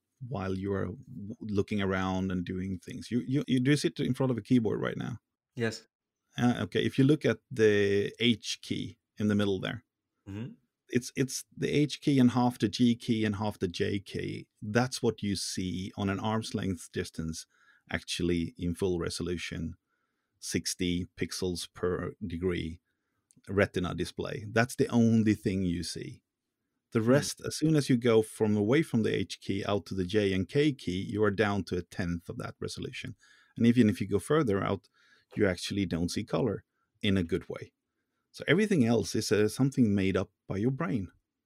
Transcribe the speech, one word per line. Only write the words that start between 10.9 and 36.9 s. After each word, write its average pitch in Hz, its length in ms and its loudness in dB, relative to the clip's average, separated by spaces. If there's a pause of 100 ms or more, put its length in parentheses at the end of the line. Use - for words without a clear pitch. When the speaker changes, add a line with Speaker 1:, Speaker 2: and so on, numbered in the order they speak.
Speaker 1:
it's - 300 -4 (100)
the - 140 -6
H 147 320 -2
key 135 180 2
and 123 120 6
half 123 260 0
the 113 100 0
G 120 280 2
key 113 300 -2
and 104 100 0
half 104 240 -4
the 98 80 -2
J 98 320 -2
key. 98 480 -10 (140)
That's 117 420 -2
what 113 180 0
you 101 140 0
see 92 600 -6
on 101 140 -2
an 98 100 -2
arm's 110 360 -4
length 95 360 -4
distance, 82 540 -6 (460)
actually 87 680 -2
in 87 160 -4
full 90 260 -2
resolution, 87 760 -6 (640)
sixty 87 680 -2 (120)
pixels 90 540 -4
per 90 400 -4 (120)
degree 85 540 -4 (680)
retina 95 460 2
display. 92 560 -6
That's 117 240 2
the 131 140 2
only 113 460 6
thing 95 300 -2
you 87 180 -2
see. - 380 -10 (720)
The 117 80 2
Speaker 2:
Hmm. 110 80 2
Speaker 1:
rest, - 360 2
as - 100 -6
soon 156 200 2
as 143 140 2
you 131 80 6
go 117 240 6
from 107 340 0
away 107 280 4
from 120 200 0
the 107 120 0
H 104 260 -6
key 98 240 -4
out 101 220 0
to 98 80 -8
the 95 100 0
J 101 280 2
and 95 140 0
K 147 260 2
key, 92 360 -4
you 104 140 0
are 104 80 4
down 101 340 0
to 90 120 -4
a 90 40 -4
tenth 87 480 -6
of - 80 -10
that - 240 -10
resolution. - 540 -10 (420)
And 110 80 2
even 117 240 8
if - 100 -2
you 101 80 -2
go 101 120 0
further 110 440 2
out, 101 240 -2 (480)
you 104 120 4
actually 98 380 -2
don't 85 260 -2
see - 120 -4
color 139 400 -2 (380)